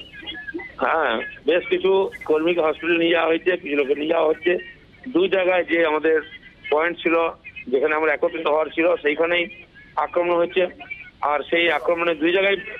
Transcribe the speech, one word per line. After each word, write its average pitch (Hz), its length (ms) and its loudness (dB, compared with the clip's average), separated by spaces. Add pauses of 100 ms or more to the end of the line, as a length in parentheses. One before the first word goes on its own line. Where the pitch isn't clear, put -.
(800)
হ্যাঁ, 131 400 0 (260)
বেশ 165 220 2
কিছু 190 420 2 (140)
কর্মীকে 160 360 2
হসপিটালে 160 380 0
নিয়ে 170 120 2
যাওয়া 165 180 2
হয়েছে, 165 280 0
কিছু 147 200 -4
লোকে 139 180 2
নিয়ে 151 140 -4
যাওয়া 160 200 2
হচ্ছে। 175 300 0 (500)
দু 170 200 2
জায়গায় 185 360 2
যে 165 220 2
আমাদের 151 300 2 (540)
point 165 320 0
ছিল, 165 120 2 (540)
যেখানে 135 260 2
আমরা 156 200 2
একত্রিত 165 320 -2
হওয়ার 156 280 2
ছিল, 165 220 2
সেইখানেই 165 480 0 (520)
আক্রমণ 175 400 0
হয়েছে। 175 260 2 (580)
আর 147 200 0 (100)
সেই 170 200 2
আক্রমণে 170 440 0
দুই 156 180 0
জায়গায় 196 240 2 (240)